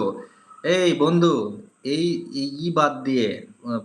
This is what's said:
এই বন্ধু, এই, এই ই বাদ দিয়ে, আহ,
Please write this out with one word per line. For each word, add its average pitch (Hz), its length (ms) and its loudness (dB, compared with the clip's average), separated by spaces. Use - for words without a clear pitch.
এই 175 300 2
বন্ধু, 165 400 4
এই, 151 220 0
এই 139 120 -4
ই 165 120 -4
বাদ 147 220 2
দিয়ে, 127 260 2
আহ, 117 220 -4